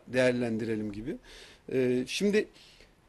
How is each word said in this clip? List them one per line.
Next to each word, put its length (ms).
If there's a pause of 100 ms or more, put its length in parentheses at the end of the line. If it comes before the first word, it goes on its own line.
değerlendirelim 840
gibi. 240 (560)
Ee, 360
şimdi 400 (600)